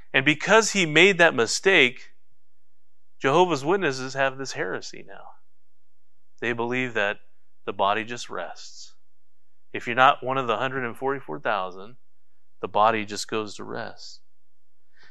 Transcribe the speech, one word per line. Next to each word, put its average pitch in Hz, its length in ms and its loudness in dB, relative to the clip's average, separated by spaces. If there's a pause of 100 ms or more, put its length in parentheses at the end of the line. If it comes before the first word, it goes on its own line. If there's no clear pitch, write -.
(140)
And 135 100 4
because 190 480 6
he 190 120 4
made 165 340 8
that 165 160 8
mistake, 127 760 4 (1080)
Jehovah's 151 460 4
Witnesses 139 500 0
have 135 220 2
this 135 160 -6
heresy 135 540 -6
now. 98 180 -12 (1160)
They 117 120 0
believe 120 420 -2
that 104 260 0 (440)
the 113 80 -4
body 101 320 2
just 117 240 -8
rests. - 680 -10 (760)
If - 140 -8
you're 117 100 -2
not 131 280 6
one 131 140 0
of 127 100 0
the 110 80 2
hundred 131 280 -2
and 113 120 -6
forty-four 139 420 -4
thousand, 98 580 -4 (640)
the 107 80 -4
body 107 380 4
just 101 220 -6
goes 107 260 -4
to 104 100 -10
rest. 110 560 -8 (920)